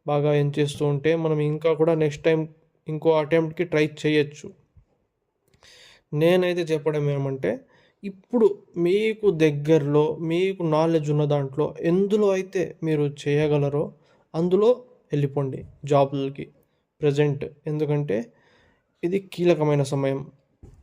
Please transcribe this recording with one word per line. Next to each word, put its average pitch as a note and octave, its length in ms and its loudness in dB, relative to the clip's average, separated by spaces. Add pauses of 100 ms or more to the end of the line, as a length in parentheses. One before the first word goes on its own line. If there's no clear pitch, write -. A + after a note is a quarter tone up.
బాగా D3 280 0
ఏం C#3+ 240 2
చేస్తూ D3 280 -2
ఉంటే, D3 300 0
మనం D#3+ 220 0
ఇంకా D3+ 360 0
కూడా D#3+ 200 2
నెక్స్ట్ D3+ 300 -2
టైమ్ D#3+ 240 2 (400)
ఇంకో D#3 240 0
అటెంప్ట్‌కి D#3 520 0
ట్రై D3+ 260 0 (160)
చేయొచ్చు. D3 440 -2 (1600)
నేనైతే F3 480 2
చెప్పడం D3+ 500 -2
ఏమంటే, C#3 500 -4 (440)
ఇప్పుడు G#3 560 0 (160)
మీకు G#3 540 2
దగ్గరలో, D3+ 920 2
మీకు F3+ 420 -2
నాలెడ్జ్ D#3 480 2
ఉన్న D3 140 2
దాంట్లో D3 560 -2
ఎందులో G3 500 2
అయితే F#3+ 520 -4
మీరు D3 320 -2 (140)
చేయగలరో D3 640 0 (420)
అందులో F#3 360 2 (420)
వెళ్ళిపోండి C#3 540 -4 (180)
జాబ్‌లకి C#3 640 -2 (520)
ప్రజెంట్. D3 440 0 (220)
ఎందుకంటే D3+ 680 -4 (720)
ఇది F3+ 140 -2
కీలకమైన D3+ 640 0
సమయం. C#3 440 -2 (560)